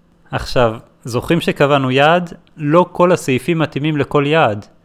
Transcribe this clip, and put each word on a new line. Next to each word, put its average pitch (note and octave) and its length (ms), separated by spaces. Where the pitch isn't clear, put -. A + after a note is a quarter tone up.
עכשיו, B2 460
זוכרים B2 380
שקבענו C#3 500
יעד? D#3+ 420
לא D#3+ 340
כל F3+ 200
הסעיפים D#3+ 480
מתאימים D3+ 380
לכל C#3+ 300
יעד. B2+ 380